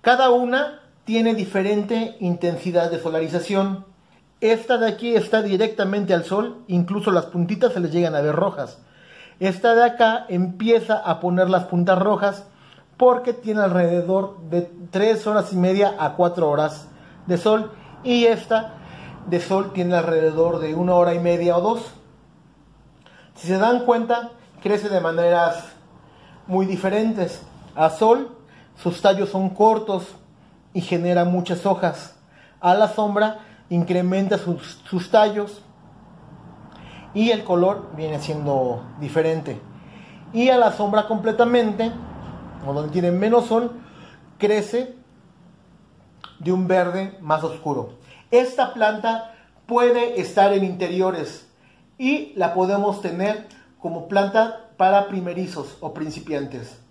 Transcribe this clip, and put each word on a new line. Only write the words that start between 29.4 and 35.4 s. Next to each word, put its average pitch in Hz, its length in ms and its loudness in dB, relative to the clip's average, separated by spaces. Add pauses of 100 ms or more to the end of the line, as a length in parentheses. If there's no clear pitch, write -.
cortos 214 560 0 (680)
y 180 80 -4
genera 175 420 0
muchas 175 440 -2
hojas. 185 480 -2 (460)
A 180 120 4
la 208 140 4
sombra, 214 500 0 (320)
incrementa 180 680 0
sus, - 500 -8
sus 180 220 -4
tallos 208 500 2 (1500)